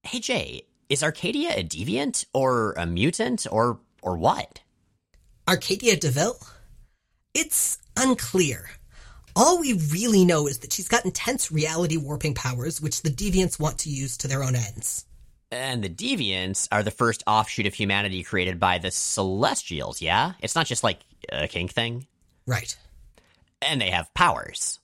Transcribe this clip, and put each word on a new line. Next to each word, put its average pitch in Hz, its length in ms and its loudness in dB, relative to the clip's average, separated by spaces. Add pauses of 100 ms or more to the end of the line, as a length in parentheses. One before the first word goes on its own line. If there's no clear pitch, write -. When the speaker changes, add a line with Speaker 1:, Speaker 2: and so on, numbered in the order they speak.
Speaker 1:
Hey, 247 140 -6
Jay, 202 420 -4 (260)
is 139 140 0
Arcadia 277 540 -2
a 90 80 -2
deviant, 190 680 -4
or 127 420 2
a 85 120 -2
mutant, 170 640 0
or, 117 300 2 (220)
or 92 140 -2
what? - 440 0 (880)
Speaker 2:
Arcadia 190 480 2
DeVille? 156 420 0 (960)
It's - 440 0 (180)
unclear. 185 760 2 (640)
All 320 240 8
we 285 140 0
really 185 520 4
know 156 220 4
is 139 120 -4
that - 140 -10
she's - 140 -6
got 240 180 2
intense 233 460 -2
reality 156 460 0
warping 147 380 -2
powers, 127 460 -4
which - 220 -4
the 156 80 0
deviants 185 480 0
want 151 200 0
to 156 120 -6
use 135 280 -6
to 135 100 -6
their 135 160 -2
own 127 100 0
ends. - 520 -4 (440)
Speaker 1:
And 123 320 -4
the 92 80 -4
deviants 98 800 -2
are 104 140 2
the 104 80 -2
first - 340 0
offshoot 107 400 2
of 95 80 0
humanity 98 480 0
created 92 380 0
by 90 180 4
the 90 140 -4
Celestials, 95 1080 -2
yeah? 107 380 2
It's - 160 -6
not 160 120 2
just, - 180 -2
like, 98 160 0 (300)
a 76 180 -4
kink 90 240 -4
thing? 117 340 -4 (400)
Speaker 2:
Right. - 320 -4 (840)
Speaker 1:
And 139 200 0
they 95 100 0
have 85 240 -2
powers. 90 680 0